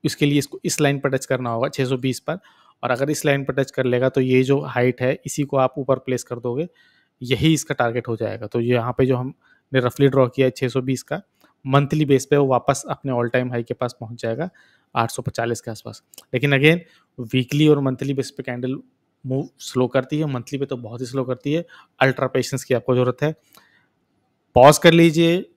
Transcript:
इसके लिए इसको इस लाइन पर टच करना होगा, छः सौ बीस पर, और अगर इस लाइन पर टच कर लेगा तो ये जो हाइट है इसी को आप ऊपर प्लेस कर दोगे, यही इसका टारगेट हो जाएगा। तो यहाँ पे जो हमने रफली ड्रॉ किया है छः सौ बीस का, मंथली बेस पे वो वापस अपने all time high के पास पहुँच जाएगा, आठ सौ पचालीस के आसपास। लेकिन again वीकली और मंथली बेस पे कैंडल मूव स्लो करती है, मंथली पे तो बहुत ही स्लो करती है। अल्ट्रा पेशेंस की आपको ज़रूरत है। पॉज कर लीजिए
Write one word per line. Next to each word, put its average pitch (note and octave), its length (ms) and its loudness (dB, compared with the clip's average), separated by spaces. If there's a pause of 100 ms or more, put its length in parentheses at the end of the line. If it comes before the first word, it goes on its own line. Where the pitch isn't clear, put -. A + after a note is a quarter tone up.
इसके D3+ 220 0
लिए C#3+ 140 2
इसको - 260 -8
इस D#3 160 -4
लाइन C#3 180 2
पर C#3 100 -2
टच C3 160 -2
करना B2+ 240 -4
होगा, A#2 180 -2
छः C3+ 180 -4
सौ C3 120 -2
बीस B2+ 220 -4
पर, E3 200 -8 (440)
और B2 80 -4
अगर C3+ 180 -2
इस D3+ 160 -4
लाइन C#3 200 0
पर C3+ 80 -6
टच C3 180 -2
कर C3 140 -4
लेगा B2 240 2
तो C3 120 0
ये B2+ 220 4
जो C#3 160 2
हाइट B2+ 420 -2
है B2+ 240 -2
इसी C#3+ 180 -6
को C#3 140 -4
आप C3 200 0
ऊपर C3+ 180 0
प्लेस B2+ 280 -6
कर B2 120 -10
दोगे, B2 320 -6 (540)
यही C3 320 2
इसका C#3+ 220 -4
टारगेट A#2+ 320 -2
हो A#2 80 -4
जाएगा। G#2+ 320 -8
तो A#2+ 140 -2
यहाँ A#2+ 360 0
पे C3+ 80 4
जो B2+ 120 2
हमने - 600 -6
रफली B2+ 280 2
ड्रॉ C3 200 4
किया C3 200 0
है B2+ 40 0
छः C3 160 -4
सौ B2+ 140 -2
बीस B2+ 220 -4
का, D#3+ 180 -10 (460)
मंथली C#3+ 380 2
बेस C3+ 200 2
पे D3 120 2
वो C#3+ 100 4
वापस C3 420 0
अपने C#3 220 -6
all A#2+ 140 0
time B2+ 240 -2
high A#2+ 140 -4
के B2 100 -8
पास A#2+ 260 -6
पहुँच A#2 220 -14
जाएगा, C3 280 -4 (460)
आठ A#2 160 0
सौ - 100 -10
पचालीस A#2 400 -4
के A#2 100 -12
आसपास। - 320 -16 (300)
लेकिन C#3 240 2
again D#3 220 4 (400)
वीकली C3 480 0
और D3 120 6
मंथली C3+ 340 -4
बेस C3 180 -6
पे C#3+ 120 -14
कैंडल B2+ 360 -6 (460)
मूव C3 240 -4 (100)
स्लो B2+ 280 -2
करती C3 320 -2
है, D#3 60 0
मंथली C3+ 340 -6
पे C#3 60 -2
तो C3 120 -8
बहुत A#2+ 240 -12
ही B2+ 40 -6
स्लो B2+ 180 -4
करती B2+ 300 -4
है। E3+ 120 -4 (340)
अल्ट्रा C3 280 2
पेशेंस B2+ 360 -4
की - 100 -2
आपको B2 220 0
ज़रूरत B2 280 0
है। D#3 120 -2 (1200)
पॉज C#3 220 10
कर E3+ 140 6
लीजिए E3+ 640 4